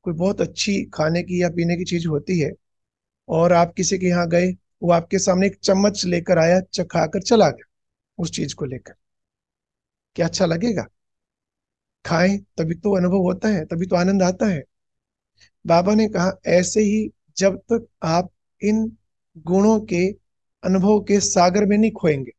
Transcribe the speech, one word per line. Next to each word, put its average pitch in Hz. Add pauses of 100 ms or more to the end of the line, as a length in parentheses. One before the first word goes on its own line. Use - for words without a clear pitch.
कोई 175
बहुत 185
अच्छी 196 (100)
खाने 165
की 180
या 175
पीने 170
की 185
चीज 175
होती 160
है 139 (760)
और 170
आप 170
किसी 190
के 180
यहाँ 175
गए, 175 (340)
वो 175
आपके 170
सामने 185
एक 190
चम्मच 202
लेकर 175
आया, 170 (140)
चखा 170
कर 185
चला 208
गया - (480)
उस 170
चीज 156
को 151
लेकर, - (1200)
क्या 165
अच्छा 175
लगेगा? 170 (1200)
खाएं 180 (200)
तभी 165
तो 202
अनुभव 180
होता 185
है, 190
तभी 175
तो 180
आनंद 190
आता 185
है। 170 (1000)
बाबा 180
ने 220
कहा, 190 (140)
ऐसे 175
ही 214 (280)
जब 190 (140)
तक 233 (160)
आप 175 (300)
इन 220 (520)
गुणों 196
के 180 (580)
अनुभव 190
के 202
सागर 190
में 202
नहीं 220
खोएंगे 151